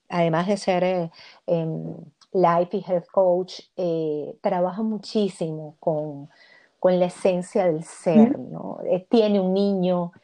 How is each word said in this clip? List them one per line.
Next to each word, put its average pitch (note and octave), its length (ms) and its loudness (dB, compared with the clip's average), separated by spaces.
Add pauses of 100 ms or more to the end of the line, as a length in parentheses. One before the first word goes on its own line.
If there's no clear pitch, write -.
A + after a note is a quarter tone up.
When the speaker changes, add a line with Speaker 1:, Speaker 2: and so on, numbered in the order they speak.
(100)
Speaker 1:
además E3+ 360 2
de G3+ 120 0
ser, F3+ 260 0
eh, F3+ 260 -2 (360)
em, D#3+ 480 -2 (400)
life F3 400 2
y G3 140 -4
health F3+ 240 -2
coach, F#3 480 2 (160)
eh, D#3+ 640 -4
trabaja F#3 420 -2
muchísimo F#3+ 960 -4
con, D3+ 520 -4 (500)
con F3+ 180 4
la F3+ 80 2
esencia F3+ 600 0
del E3 180 0
ser, A3 540 4
Speaker 2:
Ujú. B2+ 120 -14
Speaker 1:
¿no? - 360 -12
Eh, F#3 240 0
tiene G#3 280 4
un F#3 140 0
niño, F#3 600 0 (120)